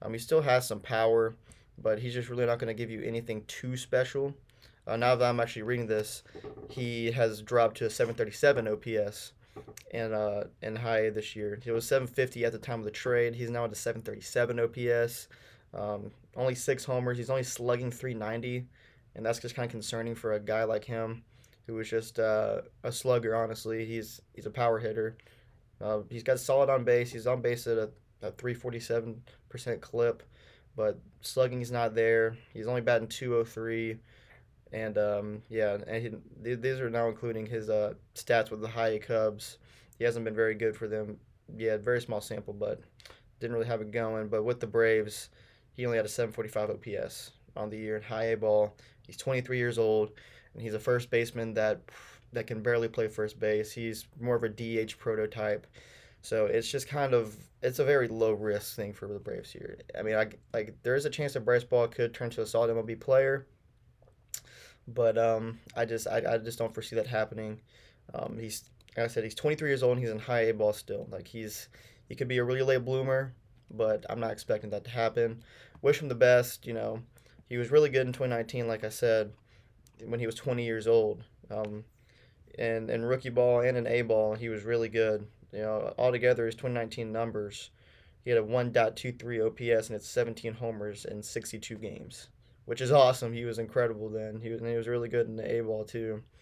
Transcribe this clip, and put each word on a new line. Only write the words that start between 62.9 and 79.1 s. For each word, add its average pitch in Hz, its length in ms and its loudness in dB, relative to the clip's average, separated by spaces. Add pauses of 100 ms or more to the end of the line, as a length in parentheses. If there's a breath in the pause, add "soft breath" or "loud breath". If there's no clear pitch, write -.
player, 135 520 4 (1400 loud breath)
but, 113 300 4
um, 113 400 2 (180)
I 117 80 0
just, 113 220 -4
I, 110 160 0 (120)
I 113 40 2
just 113 200 -8
don't 113 140 -2
foresee 110 240 -8
that 110 100 2
happening. 110 540 -4 (540 soft breath)
Um, - 240 -6
he's, 113 320 -10 (260)
like 120 80 0
I 117 40 0
said, 117 160 -2
he's 110 100 -8
twenty-three 151 340 0
years 131 140 2
old 123 140 6
and 127 40 -2
he's 113 120 -2
in 110 60 -4
high 120 240 0
A 113 120 4
ball 107 180 4
still. - 380 -8
Like, - 160 -12
he's, 110 420 -12 (400 loud breath)
he 123 60 -12
could 123 140 -4
be 123 100 2
a 120 60 4
really 127 180 2
late 131 220 4
bloomer, 131 500 0 (360)
but 107 380 0
I'm 113 120 -4
not 113 100 -2
expecting 107 400 -4
that 104 140 -4
to 120 60 -10
happen. 117 520 0 (400 loud breath)
Wish 143 180 4
him 151 80 -6
the 123 60 -4
best, 123 520 6
you 117 60 -6
know. 110 300 -4 (480 soft breath)
He 123 80 -4
was 120 120 -2
really 147 200 8
good 127 160 2
in 127 80 -4
twenty 127 200 -2
nineteen, 117 320 -4
like 113 180 -4
I 107 40 -6
said, 110 440 2 (720 soft breath)